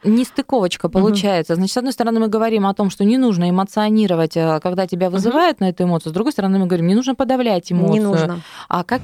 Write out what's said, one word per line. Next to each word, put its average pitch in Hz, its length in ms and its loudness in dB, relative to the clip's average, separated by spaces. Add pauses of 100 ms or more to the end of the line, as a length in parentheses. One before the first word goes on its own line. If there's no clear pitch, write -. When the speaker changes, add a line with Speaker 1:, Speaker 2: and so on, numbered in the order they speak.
Speaker 1:
вот 202 80 2
нестыковочка 226 760 -2
Speaker 2:
Мгм. 165 60 -4
Speaker 1:
получается. 190 600 2
Значит, 190 180 -2
с - 40 -2
одной 247 160 -2
стороны, 226 260 0
мы 220 80 0
говорим 220 380 0
о 196 80 0
том, 196 160 0
что - 140 -4
не 220 140 4
нужно 190 320 2
эмоционировать, 190 880 0
э, 160 240 0
когда 185 260 -2
тебя 180 200 -2
Speaker 2:
Мгм. 175 60 -2
Speaker 1:
вызывает 247 460 0
на 190 100 0
эту 180 140 -4
эмоцию, 170 280 -2
с - 20 -12
другой 220 200 -2
стороны, 196 260 0
мы 185 80 0
говорим, 175 200 0
не 190 80 2
нужно 254 200 0
подавлять 240 560 -2
Speaker 2:
Не 175 60 0
Speaker 1:
эмоцию. 202 260 2
Speaker 2:
нужно. 170 400 -2 (260)
Speaker 1:
А 175 140 -2
как, 247 200 -4